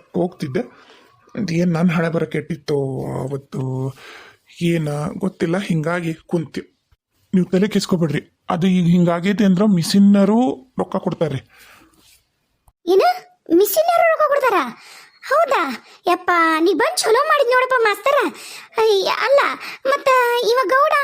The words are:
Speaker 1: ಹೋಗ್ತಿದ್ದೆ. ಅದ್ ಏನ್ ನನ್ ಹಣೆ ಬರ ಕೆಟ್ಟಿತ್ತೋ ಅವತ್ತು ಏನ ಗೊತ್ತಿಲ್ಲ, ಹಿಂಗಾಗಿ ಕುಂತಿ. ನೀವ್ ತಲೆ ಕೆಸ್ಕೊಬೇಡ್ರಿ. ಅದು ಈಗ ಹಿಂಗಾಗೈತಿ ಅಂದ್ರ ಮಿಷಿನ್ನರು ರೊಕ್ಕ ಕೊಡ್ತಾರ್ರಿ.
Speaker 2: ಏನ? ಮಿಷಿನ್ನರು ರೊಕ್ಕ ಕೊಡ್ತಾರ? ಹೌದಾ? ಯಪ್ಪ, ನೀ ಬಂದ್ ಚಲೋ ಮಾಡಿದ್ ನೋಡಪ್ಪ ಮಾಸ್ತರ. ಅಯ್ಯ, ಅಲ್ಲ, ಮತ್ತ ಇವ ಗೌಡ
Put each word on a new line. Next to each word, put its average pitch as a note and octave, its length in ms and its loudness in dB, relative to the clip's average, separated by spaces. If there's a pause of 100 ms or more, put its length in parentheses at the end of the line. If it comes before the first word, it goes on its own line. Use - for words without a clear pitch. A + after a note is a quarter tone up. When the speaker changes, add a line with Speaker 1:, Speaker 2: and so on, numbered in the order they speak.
(160)
Speaker 1:
ಹೋಗ್ತಿದ್ದೆ. F3 440 -4 (760)
ಅದ್ G3 160 -6
ಏನ್ F3 200 0
ನನ್ E3 180 0
ಹಣೆ E3 200 0
ಬರ D#3+ 140 -2
ಕೆಟ್ಟಿತ್ತೋ D#3 520 -6 (460)
ಅವತ್ತು C3 720 -8 (680)
ಏನ E3+ 260 -2 (300)
ಗೊತ್ತಿಲ್ಲ, F#3+ 400 -4
ಹಿಂಗಾಗಿ E3 560 -4
ಕುಂತಿ. - 480 -6 (720)
ನೀವ್ F3+ 180 2
ತಲೆ G3 160 2
ಕೆಸ್ಕೊಬೇಡ್ರಿ. E3+ 800 -4
ಅದು F3+ 180 0
ಈಗ F#3 180 2
ಹಿಂಗಾಗೈತಿ F3 580 2
ಅಂದ್ರ F#3+ 220 4
ಮಿಷಿನ್ನರು G3+ 1120 2
ರೊಕ್ಕ F#3 180 -6
ಕೊಡ್ತಾರ್ರಿ. D#3 420 -4 (1500)
Speaker 2:
ಏನ? F#4+ 160 4 (540)
ಮಿಷಿನ್ನರು E5+ 540 2
ರೊಕ್ಕ D5+ 180 2
ಕೊಡ್ತಾರ? B4+ 320 2 (680)
ಹೌದಾ? A4+ 580 0 (260)
ಯಪ್ಪ, F4+ 200 -2 (280)
ನೀ F4 140 2
ಬಂದ್ C#5 240 -2
ಚಲೋ C5 300 0
ಮಾಡಿದ್ D5 200 2
ನೋಡಪ್ಪ B4+ 300 2
ಮಾಸ್ತರ. A4+ 380 0 (640)
ಅಯ್ಯ, G4+ 320 2
ಅಲ್ಲ, C5 300 2 (460)
ಮತ್ತ C5+ 240 0 (340)
ಇವ A#4 200 0
ಗೌಡ C#5 280 2 (120)